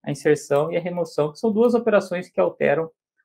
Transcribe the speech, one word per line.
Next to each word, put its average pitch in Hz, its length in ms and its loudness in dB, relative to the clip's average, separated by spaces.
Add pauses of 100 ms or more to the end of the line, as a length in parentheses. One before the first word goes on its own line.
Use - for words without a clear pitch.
a - 80 -10
inserção 147 600 0
e 170 60 -2
a 170 40 -4
remoção, 165 520 -4
que - 60 -20
são 226 120 0
duas 233 220 2
operações 196 560 0
que - 100 -6
alteram 160 500 0 (340)